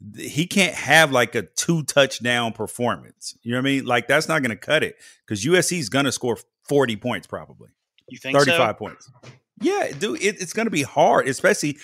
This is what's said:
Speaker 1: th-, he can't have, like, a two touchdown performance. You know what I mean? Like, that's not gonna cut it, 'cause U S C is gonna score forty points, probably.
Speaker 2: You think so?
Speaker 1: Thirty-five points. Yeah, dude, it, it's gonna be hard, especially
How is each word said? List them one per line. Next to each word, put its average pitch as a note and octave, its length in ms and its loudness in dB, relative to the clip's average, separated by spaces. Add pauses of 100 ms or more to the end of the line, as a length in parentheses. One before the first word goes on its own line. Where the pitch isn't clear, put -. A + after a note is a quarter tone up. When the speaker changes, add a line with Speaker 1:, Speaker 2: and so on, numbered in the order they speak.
(160)
Speaker 1:
th-, - 160 -12
he D#3 160 -2
can't F#3 280 0
have, D3+ 360 4
like, B2 240 2
a G#2+ 80 0
two E3 400 -2
touchdown A#2+ 720 0
performance. G#2 880 -6
You A#2 80 -6
know B2 80 0
what C3+ 80 -2
I C#3 40 2
mean? C3+ 140 -2
Like, A#2+ 220 0
that's D3+ 200 2
not D#3+ 140 0
gonna A#2 140 -2
cut D3 280 0
it, E2 120 -6 (320)
'cause G#2 180 -4
U E3+ 100 4
S F3 140 2
C F3+ 100 -2
is B2 80 -6
gonna C3+ 240 0
score A#2+ 260 -4 (300)
forty C3 280 2
points, G#2 320 -8
probably. D2 420 -16 (380)
Speaker 2:
You B2 100 -18
think C3+ 200 -2
so? C#3+ 80 6
Speaker 1:
Thirty-five D3 320 2
points. - 340 -14 (500)
Yeah, F#4 360 0
dude, G3+ 260 -4
it, G3 180 -2
it's F3 120 -12
gonna A3 180 -2
be D#3 100 0
hard, C3+ 460 2
especially D3+ 460 0 (100)